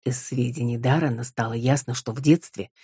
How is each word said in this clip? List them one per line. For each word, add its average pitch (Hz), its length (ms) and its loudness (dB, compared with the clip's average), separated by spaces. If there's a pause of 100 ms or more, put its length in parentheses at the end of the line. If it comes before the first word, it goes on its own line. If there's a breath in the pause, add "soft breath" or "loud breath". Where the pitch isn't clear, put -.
Из 127 160 0
сведений 123 560 -2
Даррена 127 460 2
стало 113 300 -4
ясно, 127 400 0
что 120 200 -6
в 127 80 -8
детстве 147 500 2 (120 soft breath)